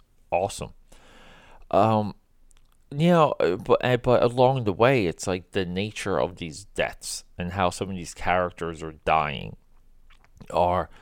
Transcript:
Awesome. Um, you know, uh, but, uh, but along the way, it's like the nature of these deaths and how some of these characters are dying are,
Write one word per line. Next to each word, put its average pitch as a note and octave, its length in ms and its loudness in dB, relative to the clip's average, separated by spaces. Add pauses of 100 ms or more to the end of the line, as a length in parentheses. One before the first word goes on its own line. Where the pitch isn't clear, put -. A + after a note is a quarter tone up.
(300)
Awesome. - 440 -4 (960)
Um, G#2+ 440 2 (760)
you D3 160 0
know, E3 320 4
uh, E2+ 160 2
but, - 300 2
uh, B2 100 2
but A#2+ 280 4
along B2 420 2
the G2+ 80 0
way, A2+ 320 4
it's - 200 -4
like F#2 260 -4
the F#2+ 140 -2
nature F#2+ 540 -4
of F2 160 -2
these D#2 300 -12 (100)
deaths - 480 -6 (140)
and F2 160 -6
how F#2 160 0
some F#2+ 200 -8
of G2 60 -10
these E2+ 180 -12
characters F2 720 -4
are D#2 120 -12 (100)
dying D2+ 500 0 (1000)
are, F2 360 0 (120)